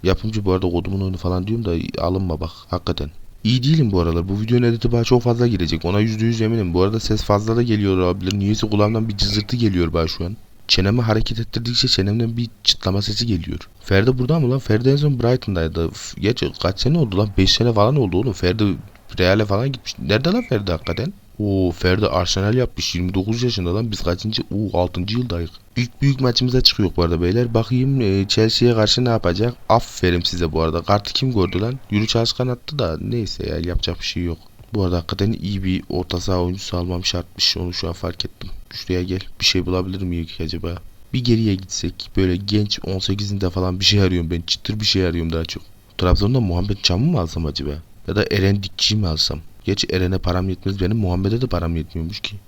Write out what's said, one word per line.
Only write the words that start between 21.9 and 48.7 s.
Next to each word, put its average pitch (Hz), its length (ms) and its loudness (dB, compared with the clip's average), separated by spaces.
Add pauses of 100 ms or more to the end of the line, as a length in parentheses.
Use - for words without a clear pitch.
Arsenal 95 480 2
yapmış. - 400 -2
Yirmi 90 200 -2
dokuz 107 280 0
yaşında 95 320 -2
lan. 113 160 -2
Biz 104 100 -6
kaçıncı? 107 420 -2 (120)
Oo, 101 240 -2
altıncı 90 400 -2
yıldayız. 90 320 -4 (260)
İlk 120 260 -4
büyük 135 180 2
maçımıza 127 400 2
çıkıyor 101 360 2
bu 87 60 2
arada 85 200 2
beyler. 113 320 2
Bakayım, 127 460 2
e, 98 280 2
Chelsea'ye 113 460 4
karşı 110 300 2
ne 123 40 2
yapacak? 110 460 0 (140)
Aferin 92 520 2
size 85 320 -2
bu 80 100 0
arada. 82 200 0
Kartı 101 300 0
kim 131 200 -2
gördü 90 280 0
lan? 123 180 -4 (120)
Yürü 104 160 2
Çalışkan 120 420 0
attı 127 300 -8
da 82 220 -2
neyse 104 480 -6
ya, 78 100 -4
yapacak 87 420 -6
bir - 60 -8
şey 87 160 -4
yok. 85 160 -4 (360)
Bu 101 100 2
arada 90 120 0
hakikaten 98 360 -2
iyi 98 320 -4
bir 92 240 0
orta 90 320 -4
saha 92 180 0
oyuncusu 90 380 -4
almam 87 280 -4
şartmış. - 520 -4
Onu 87 160 -6
şu 87 160 -6
an 90 40 -6
fark - 320 -6
ettim. - 260 -12 (220)
Şuraya 90 300 -4
gel. 92 180 -4 (200)
Bir - 40 -4
şey 90 220 2
bulabilir 92 360 -2
miyim 85 240 -4
ki - 160 -10
acaba? 85 320 -6 (380)
Bir 127 120 -2
geriye 113 300 4
gitsek. - 600 -8
Böyle 92 200 2
genç 104 480 -2
on 95 140 -4
sekizinde 98 520 -2
falan 92 300 -2
bir 101 40 -2
şey 104 160 4
arıyorum 87 300 2
ben. 85 100 -2
Çıtır - 400 -6
bir 104 60 -2
şey 95 200 2
arıyorum 82 260 -2
daha 82 120 -2
çok. - 180 -10 (360)
Trabzon'da 104 420 4
Muhammed 95 420 0
Çam'ı 107 280 2
mı 147 100 0
alsam 82 260 -2
acaba? 71 240 -4 (380)
Ya - 80 -2
da 104 140 4
Eren 101 320 2
Dikçi'yi 107 380 -2